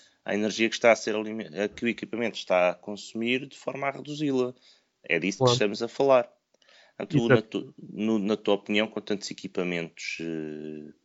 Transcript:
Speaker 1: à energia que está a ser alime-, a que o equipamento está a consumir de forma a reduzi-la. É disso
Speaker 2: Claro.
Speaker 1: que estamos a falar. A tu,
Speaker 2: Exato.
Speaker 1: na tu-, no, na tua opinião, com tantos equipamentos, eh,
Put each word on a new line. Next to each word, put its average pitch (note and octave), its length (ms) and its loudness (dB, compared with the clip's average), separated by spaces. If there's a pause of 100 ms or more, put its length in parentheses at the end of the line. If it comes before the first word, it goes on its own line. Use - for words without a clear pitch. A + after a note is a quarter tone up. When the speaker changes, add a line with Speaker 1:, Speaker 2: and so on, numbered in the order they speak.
(240)
Speaker 1:
à G2 120 -2
energia G#2 340 0
que - 60 -4
está A#2 160 6
a G#2+ 40 8
ser G#2+ 200 -4
alime-, G#2+ 320 -6
a F2+ 200 -2
que - 180 -8
o - 20 2
equipamento A2 500 -4
está F2+ 340 2
a E2+ 40 -6
consumir A#2 720 -6
de - 100 -20
forma C3+ 300 -6
a C#3 40 0
reduzi-la. C#3 600 -2 (500)
É E2 160 0
disso F#2 200 -2
Speaker 2:
Claro. B2+ 120 6
Speaker 1:
que A#2+ 40 4
estamos G#2+ 260 0
a A#2 60 -2
falar. C3 420 4 (720)
A G2+ 60 -6
tu, D3+ 120 0
Speaker 2:
Exato. A#2+ 180 4
Speaker 1:
na A2 80 2
tu-, - 300 -8 (200)
no, A2 240 0
na G#2 180 0
tua G2+ 200 2
opinião, G#2 320 0
com G#2+ 120 -8
tantos G#2 300 -6
equipamentos, F2 920 -6
eh, D#2 720 -8 (140)